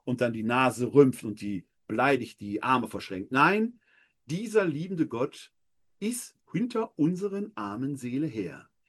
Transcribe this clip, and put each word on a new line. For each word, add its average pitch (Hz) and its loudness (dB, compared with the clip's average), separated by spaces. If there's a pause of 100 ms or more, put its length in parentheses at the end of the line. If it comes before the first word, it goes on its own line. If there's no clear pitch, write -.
und 120 -2
dann 120 2
die 113 -6
Nase 117 2
rümpft 131 6
und 104 -6
die 101 -6 (200)
beleidigt, 123 0
die 101 -6
Arme 120 2
verschränkt. 95 -8
Nein, 196 2 (480)
dieser 202 0
liebende 165 -2
Gott - -6 (460)
ist 240 -6 (180)
hinter 226 -4
unseren 190 0
armen 117 -6
Seele 127 -4
her. 95 -8 (200)